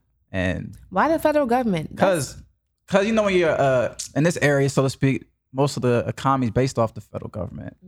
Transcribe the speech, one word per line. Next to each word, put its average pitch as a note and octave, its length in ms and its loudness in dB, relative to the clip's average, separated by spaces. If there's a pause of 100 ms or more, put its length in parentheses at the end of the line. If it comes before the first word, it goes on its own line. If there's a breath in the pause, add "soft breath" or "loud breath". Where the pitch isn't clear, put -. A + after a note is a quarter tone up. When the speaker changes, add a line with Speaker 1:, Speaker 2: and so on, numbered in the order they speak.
(300)
Speaker 1:
And F#2 460 -4 (140)
Speaker 2:
Why F#3 180 0
the D#4+ 100 0
federal D4+ 280 2
government? A3 500 0
That's F3 380 0
Speaker 1:
'cause, - 80 -18 (440)
'cause, G3 200 2
you A3+ 60 0
know, A3 120 2
when G3 100 2
you're, E3+ 240 2
uh, C3 360 2 (200)
in C#3 100 2
this E3+ 180 0
area, C#3 260 2
so C#3 140 2
to C3+ 80 0
speak, C3+ 340 0 (280)
most C#3 240 0
of A#2 60 -4
the A#2+ 240 2
economy C3 400 0
is G#2+ 60 -2
based C3 260 0
off A2+ 160 0
the G#2+ 60 -14
federal - 300 -12
government. - 440 -10 (140)